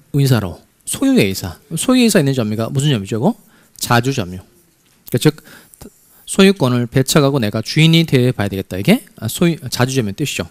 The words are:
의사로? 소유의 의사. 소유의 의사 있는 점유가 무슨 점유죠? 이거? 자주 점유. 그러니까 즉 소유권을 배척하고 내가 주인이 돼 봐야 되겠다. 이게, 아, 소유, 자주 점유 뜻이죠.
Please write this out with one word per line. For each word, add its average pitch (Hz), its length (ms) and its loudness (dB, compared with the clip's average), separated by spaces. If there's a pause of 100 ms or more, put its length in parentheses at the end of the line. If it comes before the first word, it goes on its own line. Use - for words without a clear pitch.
(120)
의사로? 123 480 0 (260)
소유의 254 420 0
의사. 95 300 -8 (200)
소유의 254 260 2
의사 214 160 2
있는 139 140 0
점유가 113 360 -2
무슨 143 200 -2
점유죠? 110 280 -2
이거? 165 180 0 (420)
자주 120 360 0
점유. 92 260 -8 (720)
그러니까 127 100 0
즉 - 240 0 (880)
소유권을 135 540 2
배척하고 139 540 0
내가 110 220 -2
주인이 165 440 4
돼 127 260 2
봐야 104 160 -2
되겠다. 95 300 -6
이게, 165 260 2 (140)
아, 110 100 -6
소유, 170 300 -2 (120)
자주 127 240 -2
점유 110 200 -2
뜻이죠. 98 380 -6